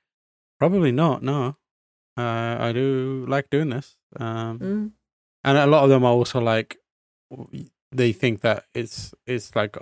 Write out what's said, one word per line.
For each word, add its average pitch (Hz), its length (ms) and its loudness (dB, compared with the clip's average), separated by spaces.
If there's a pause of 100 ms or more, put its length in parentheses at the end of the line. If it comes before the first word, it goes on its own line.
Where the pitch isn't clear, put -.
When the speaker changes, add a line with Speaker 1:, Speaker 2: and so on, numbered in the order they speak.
(600)
Speaker 1:
"Probably 170 320 2
not, 143 320 0
no. 139 320 -4 (640)
Uh, 117 420 -4
I 117 140 -2
do 131 560 -4
like 139 200 -4
doing 147 200 0
this." 127 260 -8 (240)
Um, 113 400 -6
Speaker 2:
Mm. 208 320 -6 (520)
Speaker 1:
and 139 140 4
a 147 100 4
lot 147 160 6
of 139 60 6
them 131 160 6
are 120 80 4
also 120 260 0
like, 113 380 -2 (540)
w-, 131 340 -16 (260)
they 123 220 2
think 113 280 -2
that 107 320 0
it's, - 400 -10 (120)
it's, 123 300 -6
like, 107 260 -2